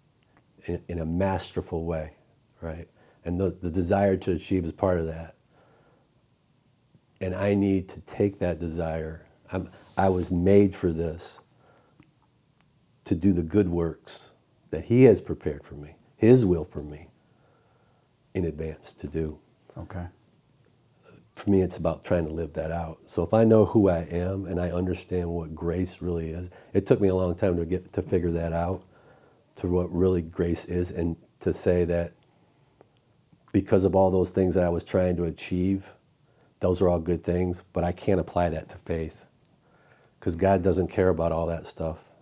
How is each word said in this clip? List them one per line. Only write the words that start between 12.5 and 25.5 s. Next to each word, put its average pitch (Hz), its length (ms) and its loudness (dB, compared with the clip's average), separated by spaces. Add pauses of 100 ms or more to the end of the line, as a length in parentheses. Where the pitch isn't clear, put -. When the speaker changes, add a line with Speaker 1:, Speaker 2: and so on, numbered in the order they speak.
Speaker 1:
to 104 100 -4
do 90 180 4
the 85 120 0
good 92 240 2
works - 640 -6 (380)
that 80 140 -6
He 123 200 6
has 107 160 10
prepared 76 440 -6
for - 120 -18
me, 73 180 -16 (220)
His 120 280 8
will 87 200 2
for - 180 -10
me, 73 280 -14 (1200)
in 92 100 -2
advance 78 500 -8
to - 120 -12
do. 76 320 -6 (400)
Speaker 2:
Okay. 87 280 -12 (1300)
Speaker 1:
For - 140 -6
me, 95 120 4
it's 87 160 -4
about 82 260 -4
trying 85 220 0
to 78 60 -8
live 80 220 -8
that 78 180 -6
out. 82 340 -8
So - 160 -4
if 82 100 -4
I 113 120 6
know 110 220 8
who 104 220 4
I 85 120 2
am 87 460 -4
and 87 140 -4
I 87 100 -2
understand 90 600 -4
what 82 240 -8